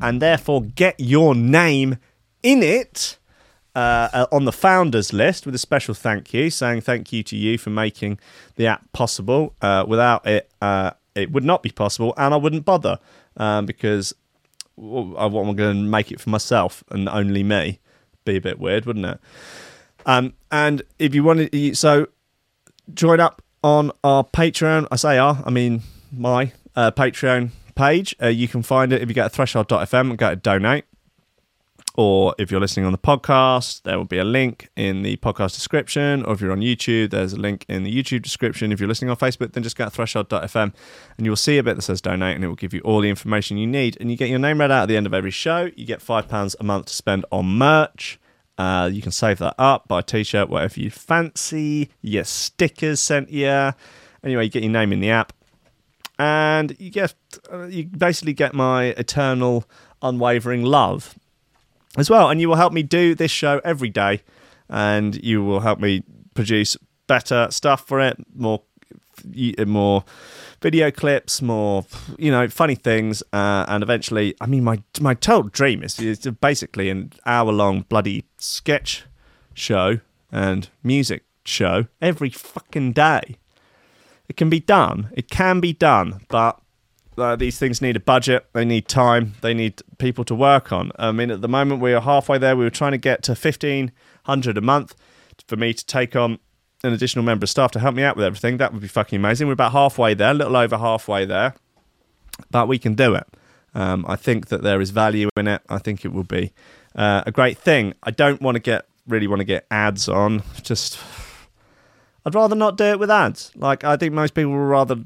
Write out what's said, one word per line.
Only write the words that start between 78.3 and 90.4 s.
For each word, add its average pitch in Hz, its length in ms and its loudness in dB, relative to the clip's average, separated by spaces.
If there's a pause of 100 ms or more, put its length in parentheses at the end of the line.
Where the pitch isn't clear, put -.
sketch - 680 -4 (500)
show 104 460 0 (300)
and 98 380 -2 (140)
music 127 420 -2 (220)
show 98 400 0 (160)
every 156 260 0
fucking - 640 -6
day. 147 460 2 (880)
It - 80 -12
can 160 120 2
be 160 120 2
done. 117 520 2
It - 160 -8
can 185 300 2
be 175 140 0
done, 101 560 4
but, 113 320 2 (580)
uh, 120 160 0
these 123 240 -4
things 127 240 -2
need 123 140 0
a 98 40 -2
budget. 127 520 2
They 117 120 0
need 117 220 0
time. 120 540 2
They 117 140 -2
need 113 280 -4 (160)
people 127 280 -2
to 117 100 -4
work 139 360 4